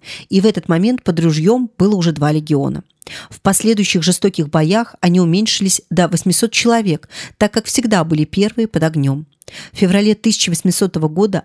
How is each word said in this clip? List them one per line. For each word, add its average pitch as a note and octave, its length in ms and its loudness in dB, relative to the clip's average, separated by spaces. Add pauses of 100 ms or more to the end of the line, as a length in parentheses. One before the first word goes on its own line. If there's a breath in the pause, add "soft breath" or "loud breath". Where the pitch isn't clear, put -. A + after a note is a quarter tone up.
(300 loud breath)
и F#3+ 100 2
в F#3+ 60 2
этот G#3+ 240 0
момент G#3 320 0
под E3 180 0
ружьем E3+ 560 2
было G3+ 180 2
уже E3+ 180 0
два D3 200 0
легиона. D3 520 -2 (460 loud breath)
В - 100 -20
последующих G3 640 0
жестоких F3 480 0
боях F3 500 0
они F3+ 180 2
уменьшились F#3 720 0
до E3+ 200 0
восьмисот F3+ 440 -2
человек, A3 560 0 (300 loud breath)
так G#3 120 2
как - 140 -6
всегда G#3+ 400 0
были D#3 220 0
первые G#3+ 420 -2
под D#3+ 140 -2
огнем. D3+ 440 -2 (460 loud breath)
В - 40 -20
феврале G3+ 380 2
тысяча - 360 -2
восьмисотого F3 580 0
года F#3+ 360 -2